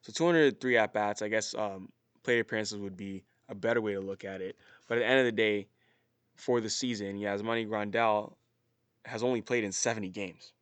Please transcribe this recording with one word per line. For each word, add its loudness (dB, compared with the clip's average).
So -18
two 0
hundred 6
three 2
at-bats, 2
I -4
guess, -2
um, -4
plate 2
appearances -4
would -8
be -10
a -12
better 2
way -2
to -4
look -8
at -8
it. -8
But 0
at 2
the 2
end 6
of 6
the 2
day, 2
for 0
the -6
season, -4
Yasmani -2
Grandal 0
has -6
only 0
played -2
in -4
seventy -4
games. -12